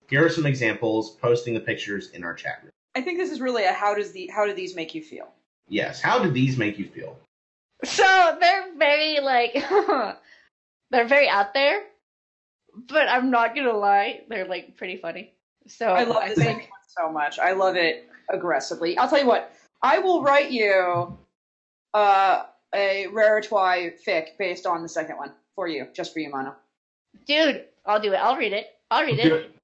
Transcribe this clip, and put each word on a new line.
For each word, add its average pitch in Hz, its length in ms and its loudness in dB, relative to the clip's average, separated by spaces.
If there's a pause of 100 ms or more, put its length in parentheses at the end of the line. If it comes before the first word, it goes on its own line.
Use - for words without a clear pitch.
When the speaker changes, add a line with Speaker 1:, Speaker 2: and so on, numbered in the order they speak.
Speaker 1:
Here 143 140 2
are 165 60 6
some 165 160 -2
examples, 110 720 -2
posting 120 400 0
the 107 40 -4
pictures 101 520 -8
in 90 120 -14
our 85 120 -8
chat - 260 -10
room. - 100 -20 (220)
Speaker 2:
I 262 80 -6
think 349 160 -6
this 359 140 -4
is 254 100 -10
really 240 220 -2
a 185 100 2
how 202 220 -2
does 196 160 -6
the, 180 160 -14
how 208 180 -2
do 196 80 -2
these 180 220 -10
make 160 180 -8
you 156 80 -10
feel? - 280 -16 (400)
Speaker 1:
Yes, - 320 -6
how 220 180 2
do 190 100 2
these 131 280 0
make 104 200 -2
you 98 100 -8
feel? - 300 -16 (680)
Speaker 3:
So 370 560 4
they're 370 340 2
very, 302 440 2
like, 247 340 2
<laughs> - 1400 -4
they're 233 180 2
very 277 220 4
out 202 240 0
there, 294 300 2 (880)
but 254 340 0
I'm 254 220 2
not 233 260 2
gonna 269 220 0
lie, 202 520 2
they're, 190 180 -6
like, 175 300 -10
pretty 185 200 -10
funny. 175 380 -12 (320)
So 226 220 -4
Speaker 2:
I 247 160 4
love 226 180 0
Speaker 3:
I 190 60 -4
Speaker 2:
this 214 100 0
Speaker 3:
think 220 300 0 (280)
Speaker 2:
so 160 140 -2
much. 147 260 -4
I 175 140 2
love 190 240 2
it 165 340 0 (220)
aggressively. 165 680 -4
I'll 269 100 2
tell 285 120 2
you 269 80 2
what, - 240 2 (320)
I 294 160 4
will 359 240 2
write 285 260 4
you, 190 680 0 (800)
uh, 196 520 4 (280)
a 196 380 0
Raritwi 208 800 2 (120)
fic 165 260 -2 (100)
based 180 260 -6
on 170 160 -2
the 165 80 -10
second 156 280 -8
one 139 160 -14 (220)
for 180 120 -6
you, 139 260 -8
just 165 200 -10
for 165 60 -8
you, 143 120 -8
Mono. 139 240 -8 (720)
Speaker 3:
Dude, 294 380 2 (200)
I'll 214 140 0
do 208 140 -2
it. - 40 2
I'll 247 200 0
read 214 160 -4
it. 214 160 -6 (200)
I'll 311 160 2
read 269 120 0
Speaker 1:
We'll 220 120 4
do 156 60 4
Speaker 3:
it. - 100 -2
Speaker 1:
it. - 180 -20